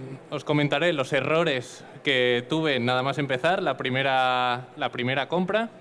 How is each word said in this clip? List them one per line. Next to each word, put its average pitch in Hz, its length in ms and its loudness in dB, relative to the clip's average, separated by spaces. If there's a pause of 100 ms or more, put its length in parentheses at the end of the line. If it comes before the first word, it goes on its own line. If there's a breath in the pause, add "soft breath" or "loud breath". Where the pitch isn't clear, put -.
(300)
os 147 160 -8
comentaré 147 480 2
los 135 180 -4
errores 147 720 0 (220)
que 123 420 4
tuve 156 320 0
nada 123 240 2
más 135 140 -2
empezar, 151 440 0
la 147 140 0
primera, 127 920 0 (100)
la 139 160 -2
primera 127 340 -2
compra. 196 400 0 (140)